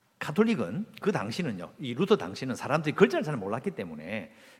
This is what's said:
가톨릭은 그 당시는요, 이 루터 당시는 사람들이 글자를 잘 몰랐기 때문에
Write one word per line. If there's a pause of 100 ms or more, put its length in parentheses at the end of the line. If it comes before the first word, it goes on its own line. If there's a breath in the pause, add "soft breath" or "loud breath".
(180)
가톨릭은 (140)
그
당시는요,
이
루터
당시는
사람들이
글자를
잘
몰랐기
때문에 (260 soft breath)